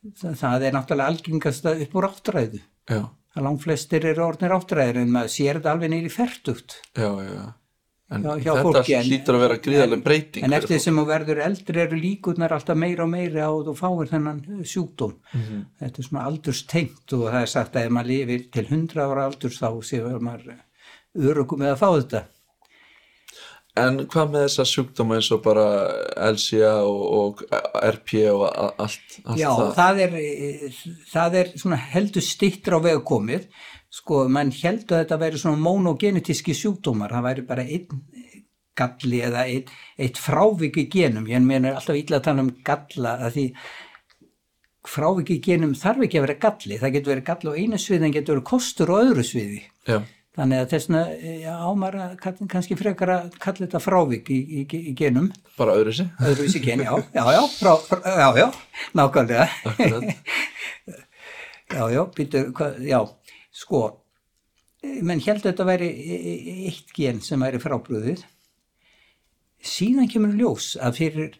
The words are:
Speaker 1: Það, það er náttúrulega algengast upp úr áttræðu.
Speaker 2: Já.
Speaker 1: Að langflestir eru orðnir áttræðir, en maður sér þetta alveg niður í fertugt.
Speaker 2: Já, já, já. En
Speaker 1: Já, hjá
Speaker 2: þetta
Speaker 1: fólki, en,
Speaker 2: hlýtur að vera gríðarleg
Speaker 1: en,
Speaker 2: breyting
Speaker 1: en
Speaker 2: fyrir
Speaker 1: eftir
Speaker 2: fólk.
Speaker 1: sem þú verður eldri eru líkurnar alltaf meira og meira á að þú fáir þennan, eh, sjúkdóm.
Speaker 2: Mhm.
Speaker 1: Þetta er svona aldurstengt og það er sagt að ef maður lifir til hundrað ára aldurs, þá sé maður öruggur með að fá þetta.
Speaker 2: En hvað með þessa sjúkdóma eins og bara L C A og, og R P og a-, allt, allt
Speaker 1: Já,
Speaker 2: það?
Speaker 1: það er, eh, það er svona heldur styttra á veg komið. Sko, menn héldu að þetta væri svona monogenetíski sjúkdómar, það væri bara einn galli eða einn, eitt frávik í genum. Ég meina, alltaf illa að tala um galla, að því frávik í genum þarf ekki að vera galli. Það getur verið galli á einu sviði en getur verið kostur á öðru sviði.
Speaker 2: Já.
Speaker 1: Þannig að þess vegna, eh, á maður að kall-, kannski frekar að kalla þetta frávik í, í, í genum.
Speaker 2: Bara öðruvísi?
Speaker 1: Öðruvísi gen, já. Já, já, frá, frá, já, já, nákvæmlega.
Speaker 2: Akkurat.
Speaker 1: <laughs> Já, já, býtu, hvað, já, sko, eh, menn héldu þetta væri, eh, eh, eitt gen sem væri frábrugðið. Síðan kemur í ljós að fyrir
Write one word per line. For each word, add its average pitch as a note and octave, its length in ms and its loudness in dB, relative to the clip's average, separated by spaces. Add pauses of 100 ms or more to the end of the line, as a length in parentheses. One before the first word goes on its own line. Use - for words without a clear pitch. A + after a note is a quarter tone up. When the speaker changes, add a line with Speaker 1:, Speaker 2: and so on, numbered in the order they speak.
Speaker 1:
Það, F3+ 320 -10
það B2+ 280 0
er D#3+ 100 0
náttúrulega C#3 380 0
algengast D#3+ 560 -4
upp D#3+ 260 -4
úr F#3+ 140 2
áttræðu. B2+ 520 -4 (240)
Speaker 2:
Já. G#2+ 180 -2 (300)
Speaker 1:
Að C#3 120 -4
langflestir D3+ 640 -2
eru D#3+ 180 0
orðnir F3+ 320 0
áttræðir, C#3 460 0
en A#2+ 100 2
maður A#2+ 220 0
sér C#3+ 240 0
þetta D3+ 160 0
alveg E3 180 -2
niður E3 160 -2
í - 60 -8
fertugt. - 640 -6 (140)
Speaker 2:
Já, A2 200 -2
já, G2 200 -6
já. G2 160 -10 (640)
En G#2 120 -4
Speaker 1:
Já, D3+ 140 -2
hjá D3+ 160 0
Speaker 2:
þetta C3+ 100 4
Speaker 1:
fólki, C#3+ 320 4
en, B2 140 2
Speaker 2:
hlýtur C3 260 2
að B2 80 4
vera A#2 160 4
gríðarleg C3+ 400 4
Speaker 1:
en, - 60 -6
Speaker 2:
breyting D3+ 400 0
Speaker 1:
en C3+ 80 2
Speaker 2:
fyrir - 80 4
Speaker 1:
eftir - 160 0
Speaker 2:
fólk. C#3+ 80 0
Speaker 1:
sem D#3+ 160 4
þú D3+ 60 2
verður D3+ 360 -2
eldri F3 400 -2
eru D#3+ 160 -2
líkurnar E3+ 560 -2
alltaf D#3 240 -2
meira E3+ 240 -2
og E3 80 0
meira D#3+ 380 -2
á - 20 0
að D#3 160 -2
þú D3+ 80 -6
fáir F3+ 380 -2
þennan, D3+ 320 -2
eh, G3 180 -12
sjúkdóm. - 540 -6 (160)
Speaker 2:
Mhm. G#2+ 320 -6 (160)
Speaker 1:
Þetta B2+ 180 -10
er B2+ 80 -8
svona C#3 220 -6
aldurstengt D3+ 880 -4
og A#2 80 0
það A#2+ 140 0
er A#2 100 -2
sagt - 240 -2
að A#2+ 100 0
ef A#2+ 60 -2
maður A#2+ 220 0
lifir B2 400 -2
til A2 160 -2
hundrað D#3 420 -2
ára C3+ 160 0
aldurs, C#3 320 -6
þá A#2+ 100 -2 (120)
sé A#2 200 -6 (200)
maður A#2+ 340 -8 (600)
öruggur C#3+ 440 0
með C#3 160 2
að C#3 80 0
fá G3+ 80 6
þetta. C3 320 0 (1500)
Speaker 2:
En B2+ 280 2
hvað D#3 280 0
með D3 120 2
þessa C3+ 200 2
sjúkdóma A#2 540 0
eins G#2+ 120 0
og A2 120 2
bara G#2+ 220 6 (580)
L G#2+ 160 2
C G#2+ 240 2
A G#2+ 160 6
og, G2+ 320 0
og G2+ 320 0 (400)
R A2 180 2
P G#2+ 240 0
og G2+ 220 4
a-, - 280 -2
allt, - 460 -10
allt A2+ 160 -6
Speaker 1:
Já, D3+ 140 0
Speaker 2:
það? G#2 240 2
Speaker 1:
það F#3 260 6
er, F3 140 2
eh, C#3+ 640 -6 (260)
það E3+ 320 0
er F3+ 160 2
svona E3+ 280 -2
heldur G3 440 0
styttra F#3+ 540 0
á - 20 4
veg D#3+ 240 2
komið. B2 400 -2 (440)
Sko, - 380 0
menn C#3 240 2
héldu F3+ 460 -2
að E3 80 2
þetta D#3+ 160 -2
væri D#3+ 180 -2
svona D3+ 220 0
monogenetíski F3 960 0
sjúkdómar, A#2 560 -2
það A#2+ 160 -2
væri C3 180 -4
bara B2+ 180 -4
einn D3+ 360 -8 (760)
galli B2 460 -2
eða A#2+ 220 0
einn, B2+ 260 -4 (240)
eitt C3 240 -4
frávik E3 580 2
í C#3+ 120 0
genum. A2+ 400 2
Ég B2 120 2
meina, C3 360 4
alltaf C#3+ 200 -2
illa D3 220 0
að B2+ 80 -2
tala C#3 160 2
um C3 80 0 (100)
galla, C3+ 580 -2
að A#2 140 -4
því C3+ 140 -2 (1400)
frávik E3+ 460 0
í D#3+ 100 2
genum D#3+ 340 2
þarf A#3+ 300 0
ekki E3+ 140 0
að C3+ 80 2
vera C#3+ 140 -4
galli. D3 380 0
Það C3 140 0
getur C#3 200 0
verið C3+ 120 -2
galli E3+ 240 -4
á D3 60 -4
einu G#3 240 -2
sviði E3+ 260 0
en D3+ 80 2
getur D3 240 0
verið C3+ 100 -2
kostur F#3 460 0
á F#3+ 40 4
öðru G#3+ 280 4
sviði. G#2 380 -6 (200)
Speaker 2:
Já. A2 160 0 (340)
Speaker 1:
Þannig C3 280 0
að B2+ 80 -2
þess D#3 180 -2
vegna, D#3+ 140 2 (140)
eh, D#3+ 320 -10
á E3+ 240 -6
maður G3 260 -2
að F#3 220 -8
kall-, F#3+ 300 -8
kannski F3+ 280 -2
frekar F#3+ 320 -2
að F3 300 -2
kalla F#3+ 260 -6
þetta F3+ 160 -4
frávik D#3 480 2
í, C3+ 80 0
í, C#3+ 280 -4 (180)
í D3+ 100 -8
genum. C#3+ 380 2 (220)
Speaker 2:
Bara A2 200 2
öðruvísi? A2 320 2 (140)
Speaker 1:
Öðruvísi C#3+ 420 2
gen, B2 240 0
já. - 80 -2 (160)
Já, - 160 0
já, D3 240 8
frá, F#3+ 300 4
frá, F3+ 240 -2
já, F3+ 320 4
já, D#3+ 120 8 (440)
nákvæmlega. C#3 560 4 (140)
Speaker 2:
Akkurat. B2 520 0
Speaker 1:
<laughs> - 40 -6 (1500)
Já, C3+ 240 -4
já, B2+ 160 2
býtu, D3 360 -2 (100)
hvað, D3 280 -4
já, B2+ 220 2 (480)
sko, - 320 -2 (1040)
eh, C#4 160 -8
menn E3+ 180 0
héldu G#3 300 -2
þetta F#3 180 -2
væri, F3 220 0
eh, F3 400 -8
eh, F3 360 -10
eitt - 300 -10
gen B2 260 -2
sem C#3 220 -4
væri B2+ 160 -2
frábrugðið. B2 640 -4 (1400)
Síðan B3 440 2
kemur G#3+ 220 2
í G#3 80 0
ljós G#3+ 360 0
að B2 260 -2
fyrir D#3 400 -2